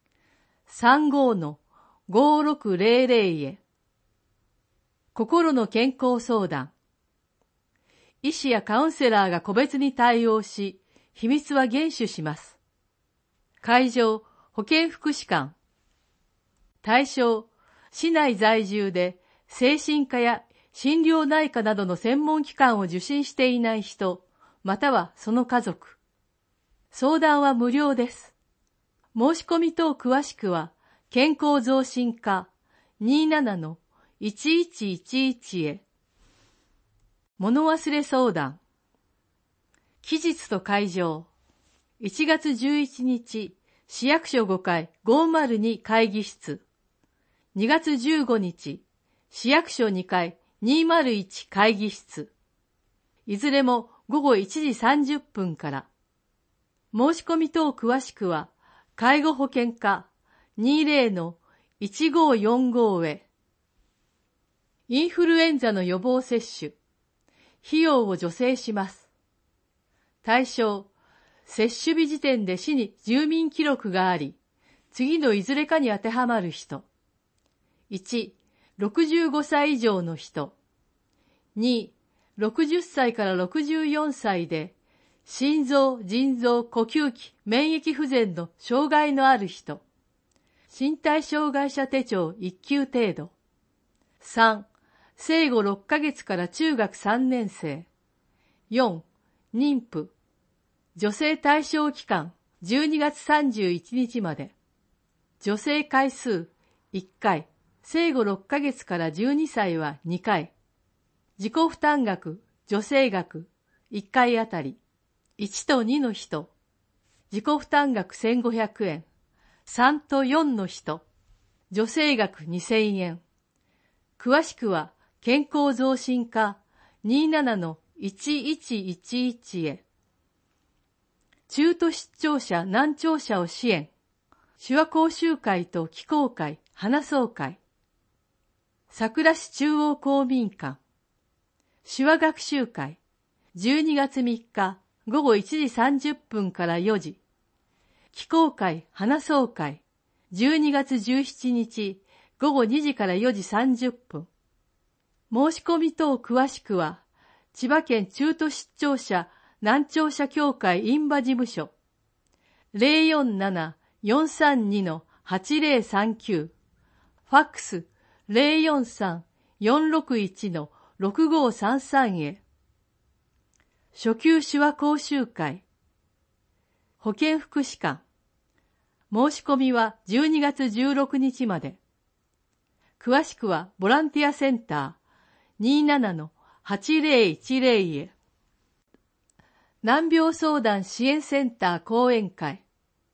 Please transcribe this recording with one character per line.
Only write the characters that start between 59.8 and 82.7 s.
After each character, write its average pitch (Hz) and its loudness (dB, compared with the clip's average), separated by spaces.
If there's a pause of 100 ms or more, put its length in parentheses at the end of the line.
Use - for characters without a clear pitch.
二 285 2
零 277 4
の 170 -6 (420)
一 285 -2
五 302 6
四 233 2
五 220 2
へ。 151 -6 (1600)
イ 277 2
ン - -10
フ 349 0
ル 330 6
エ 330 4
ン 294 0
ザ 233 0
の 196 -2
予 180 0
防 254 0
接 240 -2
種。 156 -10 (920)
費 311 2
用 277 4
を 185 -2
助 170 -4
成 254 0
し 233 -6
ま 190 -4
す。 - -20 (1120)
対 247 2
象、 208 -2 (600)
接 - 0 (160)
種 320 0
日 330 2
時 294 -8
点 254 0
で 185 -2
市 302 -4
に 226 -2
住 262 2
民 320 0
記 311 -2
録 277 -2
が 185 2
あ 180 2
り、 147 -6 (560)
次 285 0
の 277 2
い 202 0
ず 262 -2
れ 294 0
か 320 2
に 262 2
当 208 0
て 220 -6
は 240 -2
ま 233 0
る 175 -4
人。 - -14 (1040)
一、 - -8 (420)
六 214 0
十 330 2
五 302 0
歳 294 0
以 262 -2
上 208 0
の 165 -6
人。 - -10 (1000)
二、 233 -2 (420)
六 220 0
十 330 0